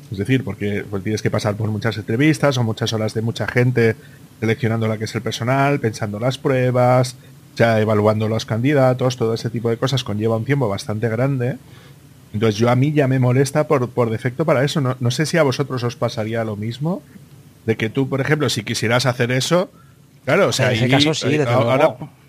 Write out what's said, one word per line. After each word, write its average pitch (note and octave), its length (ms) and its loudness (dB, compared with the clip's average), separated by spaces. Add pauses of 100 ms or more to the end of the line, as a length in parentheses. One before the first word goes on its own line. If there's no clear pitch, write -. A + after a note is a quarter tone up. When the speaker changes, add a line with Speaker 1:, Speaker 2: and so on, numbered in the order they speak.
(120)
Speaker 1:
Es F#2+ 60 -6
decir, B2 260 0
porque, G2+ 460 -4
pues, G2 140 -6
tienes G#2+ 180 -2
que A2 100 -2
pasar G#2+ 240 -2
por G#2+ 160 -4
muchas G#2 260 -4
entrevistas, C#3 580 0
son A#2+ 100 0
muchas A2 280 -2
horas G#2+ 200 -2
de A2 80 -4
mucha A2 260 -4
gente B2 480 2 (440)
seleccionando A2+ 480 0
la A2 100 -2
que A2 80 -6
es - 100 -10
el A2+ 60 -2
personal, C3+ 580 -2
pensando G#2+ 400 -4
las B2+ 180 -2
pruebas, B2+ 760 2 (400)
ya A2+ 240 4
evaluando G#2+ 480 2
los A2 180 -2
candidatos, B2+ 720 2
todo A2+ 160 0
ese A#2 160 -4
tipo A#2 200 -2
de A2+ 80 0
cosas B2+ 260 -2
conlleva A2 340 -2
un A2+ 80 -4
tiempo C#3 240 0
bastante G#2+ 400 -4
grande. B2+ 480 -2 (760)
Entonces G#2+ 260 2
yo A#2 100 4
a B2 60 4
mí C#3 180 2
ya C#3+ 140 2
me C3 120 2
molesta C3+ 480 2
por, B2 220 0
por A#2+ 200 0
defecto B2+ 360 -4
para C#3 180 2
eso. D3 180 -2
No, B2+ 180 0
no A#2+ 120 0
sé D#3 140 -2
si F3 120 -2
a D#3+ 60 4
vosotros C3 400 -2
os A#2+ 120 -4
pasaría A2+ 480 -4
lo G#2+ 120 -4
mismo, C3 460 -4 (640)
de A2+ 120 2
que A2 120 -4
tú, C3+ 180 0
por C3+ 140 -2
ejemplo, D3 280 0
si G#2+ 140 -4
quisieras A#2+ 420 0
hacer B2 260 0
eso, E3 380 0 (560)
claro, D#3+ 220 2
o A#2 60 0
sea, A2+ 160 0
Speaker 2:
En A2 60 2
ese A#2+ 100 2
Speaker 1:
ahí, B2 60 0
Speaker 2:
caso D3 220 4
sí, - 140 -4
Speaker 1:
eh, D3 120 2
Speaker 2:
desde B2+ 120 0
Speaker 1:
ahora B2+ 260 2
Speaker 2:
luego. D3+ 320 0 (200)